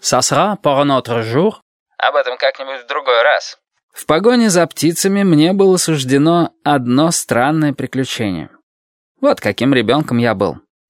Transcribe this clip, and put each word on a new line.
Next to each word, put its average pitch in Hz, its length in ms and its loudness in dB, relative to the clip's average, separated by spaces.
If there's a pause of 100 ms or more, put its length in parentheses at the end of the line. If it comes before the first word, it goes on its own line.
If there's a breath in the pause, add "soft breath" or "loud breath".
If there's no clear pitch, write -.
ça - 160 0
sera 170 420 0
pour 143 220 2
un 143 80 0
autre 117 320 -2
jour. 139 300 -2 (440)
Об 143 200 -2
этом 127 200 -2
как-нибудь 135 480 -6
в 120 40 -16
другой 135 340 0
раз. 131 340 0 (360)
В - 120 -18
погоне 220 460 2
за 175 160 2
птицами 196 560 -2
мне 170 300 4
было 196 240 4
суждено 151 720 0 (140)
одно 143 480 0
странное 147 600 0
приключение. 120 800 -6 (680)
Вот 285 200 0
каким 117 320 0
ребенком 127 460 0
я 117 160 0
был. 95 240 -2 (320)